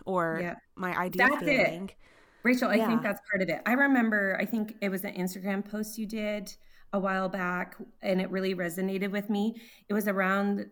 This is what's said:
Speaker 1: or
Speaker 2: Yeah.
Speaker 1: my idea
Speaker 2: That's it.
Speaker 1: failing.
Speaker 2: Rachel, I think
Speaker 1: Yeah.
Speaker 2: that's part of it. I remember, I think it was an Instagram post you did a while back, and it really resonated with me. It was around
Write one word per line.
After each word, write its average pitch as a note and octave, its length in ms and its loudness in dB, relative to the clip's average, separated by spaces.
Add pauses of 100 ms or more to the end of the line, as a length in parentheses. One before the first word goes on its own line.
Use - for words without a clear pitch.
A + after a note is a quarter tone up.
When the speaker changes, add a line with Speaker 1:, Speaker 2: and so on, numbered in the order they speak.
Speaker 1:
or E3 360 0
Speaker 2:
Yeah. F3 140 -4 (200)
Speaker 1:
my F#3 220 -4
idea F#3 320 2
Speaker 2:
That's D4 140 0
it. - 20 -2
Speaker 1:
failing. F#3+ 460 2 (520)
Speaker 2:
Rachel, B3 260 4
I G#3+ 100 4
think A3+ 240 2
Speaker 1:
Yeah. G#3 100 0
Speaker 2:
that's - 160 -8
part G3 140 2
of E3+ 60 -4
it. D#3 180 -2
I A3+ 60 4
remember, A3+ 680 4
I G#3+ 60 0
think G#3+ 360 -4
it G3+ 80 0
was F#3+ 160 -4
an - 80 -6
Instagram F#3+ 500 -4
post G#3+ 360 -8
you G#3+ 80 -6
did G#3 460 -6 (380)
a G3+ 80 0
while F#3+ 300 0
back, F3+ 480 -4 (240)
and F#3 180 2
it F#3 120 -2
really F#3+ 240 0
resonated F#3 560 -2
with G3+ 180 -4
me. G#3 320 0 (260)
It G#3 60 -2
was G#3 140 0
around G3+ 640 0